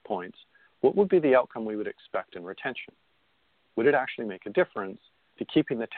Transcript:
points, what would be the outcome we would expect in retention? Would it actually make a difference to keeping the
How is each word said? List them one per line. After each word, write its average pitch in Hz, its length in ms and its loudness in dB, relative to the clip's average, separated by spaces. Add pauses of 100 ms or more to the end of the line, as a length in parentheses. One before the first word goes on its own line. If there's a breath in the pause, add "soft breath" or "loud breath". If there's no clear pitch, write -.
points, 92 320 -8 (420 soft breath)
what - 160 4
would 196 140 4
be 185 100 6
the 143 160 4
outcome 123 300 2
we 107 100 -6
would 104 120 -6
expect - 480 -10
in 90 80 -14
retention? 107 500 -10 (840)
Would 113 120 4
it 143 80 4
actually 127 300 -4
make 95 200 -10
a 107 60 -10
difference 101 480 -2 (400)
to 117 60 -4
keeping 143 340 0
the 113 80 -4 (100)